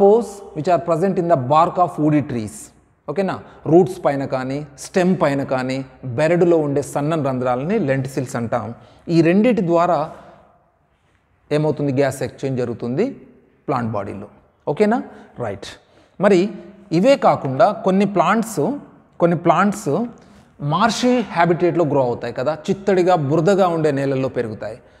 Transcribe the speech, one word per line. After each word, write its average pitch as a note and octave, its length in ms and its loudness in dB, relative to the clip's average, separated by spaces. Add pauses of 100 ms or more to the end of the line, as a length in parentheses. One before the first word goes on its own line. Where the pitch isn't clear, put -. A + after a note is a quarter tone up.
pores G#3 260 6 (320)
which D3 160 -4
are E3+ 140 2
present E3+ 340 0
in E3+ 120 -2
the C#3 60 4 (120)
bark E3+ 320 2
of E3 60 0 (140)
woody D3+ 260 2
trees. A2 240 -6 (560)
ఓకేనా? D3+ 300 -4 (260)
రూట్స్ E3+ 380 4
పైన C#3 200 0
కానీ, C3 420 -6 (120)
స్టెమ్ F#3 440 0
పైన C#3 200 0
కానీ, C3 440 -4 (180)
బెరడులో E3 540 2
ఉండే C#3+ 240 -2
సన్న D3 460 -4
రంధ్రాలని B2+ 500 -2
లెంటిసిల్స్ C3+ 580 -4
అంటాం. A#2 380 -6 (340)
ఈ E3 140 4
రెండిటి G3 440 2
ద్వారా E3 460 0 (1400)
ఏమవుతుంది? D3 400 0
గ్యాస్ C3+ 300 0
ఎక్స్చేంజ్ C3 360 -6
జరుగుతుంది B2 520 -4 (580)
ప్లాంట్ A#2+ 240 -2
బాడీలో. G2+ 340 -8 (420)
ఓకేనా? G#3+ 340 0 (360)
రైట్. A2 280 -10 (540)
మరి F#3+ 300 4 (420)
ఇవే A#3 240 4
కాకుండా D#3 560 2
కొన్ని G3 340 0
ప్లాంట్స్, G3+ 720 0 (420)
కొన్ని E3+ 180 4
ప్లాంట్స్ F3+ 680 0 (560)
మార్షీ A3+ 600 0
హ్యాబిటేట్లో E3+ 640 2
గ్రో C#3 180 2
అవుతాయి A#2+ 320 -4
కదా, D3 240 -4 (120)
చిత్తడిగా, F3+ 440 2
బురదగా E3+ 540 2
ఉండే D#3 220 0
నేలల్లో C3+ 380 -2
పెరుగుతాయి. A2 500 -8 (220)